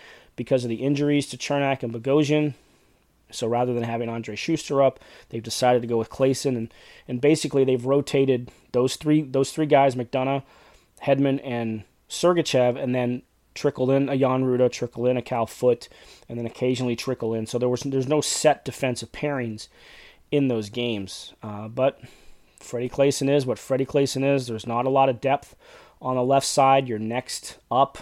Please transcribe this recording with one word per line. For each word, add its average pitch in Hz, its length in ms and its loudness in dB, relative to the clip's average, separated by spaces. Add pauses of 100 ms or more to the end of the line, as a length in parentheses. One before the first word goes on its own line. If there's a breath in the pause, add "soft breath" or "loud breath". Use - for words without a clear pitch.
(340 loud breath)
because 123 300 0
of 117 60 -4
the 113 60 -4
injuries 143 500 0
to 131 100 -12
Cernak 139 460 -2
and 117 100 -6
Bogosian. 143 640 2 (760 soft breath)
So - 160 -6
rather 123 280 0
than 117 80 -2
having 117 260 -4
Andre 113 260 -8
Schuster 151 480 0
up, 131 160 4 (300 loud breath)
they've 117 140 -8
decided 123 400 2
to 117 60 -6
go 117 100 0
with 110 100 -2
Claesson, 135 480 0
and, 113 160 -6 (340 loud breath)
and 127 140 -6
basically 143 440 2
they've 127 200 2
rotated 135 640 0 (220 soft breath)
those 127 240 2
three, 151 240 2
those 135 320 -2
three 160 140 -2
guys, 139 280 6
McDonough, 131 480 -2 (600 soft breath)
Hedman, 139 420 2
and 117 400 -6 (240)
Sergachev, 135 720 2
and 123 120 -2
then 123 280 -2 (320)
trickled 131 360 0
in 139 180 2
a 139 80 -2
Jan 131 280 2
Rutta, 123 280 2
trickled 120 360 -4
in 127 100 2
a 117 40 -4
Cal 117 220 -2
Foote, - 460 0 (400 loud breath)
and 117 80 -10
then 117 80 -6
occasionally 123 500 -2
trickle 117 380 -4
in. 110 120 -4
So 120 120 -4
there 123 100 0
was, 123 140 -2
there's 135 260 -2
no 151 140 2
set - 420 2
defensive 123 480 -4
pairings 123 560 -6 (640 loud breath)
in 139 180 2
those 110 220 -2
games. 113 720 -6
Uh, 107 260 -12
but 127 320 -2 (580 loud breath)
Freddie 123 300 -6
Claesson 139 400 2
is 139 160 2
what 120 140 -4
Freddie 135 260 -2
Claesson 139 400 0
is. 139 220 0
There's 113 200 -8
not 120 200 -2
a 131 40 0
lot 135 200 4
of 117 100 -2
depth 135 340 -2 (460 loud breath)
on 131 160 -4
the 123 60 0
left 135 240 2
side. 135 420 4
You're 107 100 -4
next - 600 -8 (120)
up 127 320 2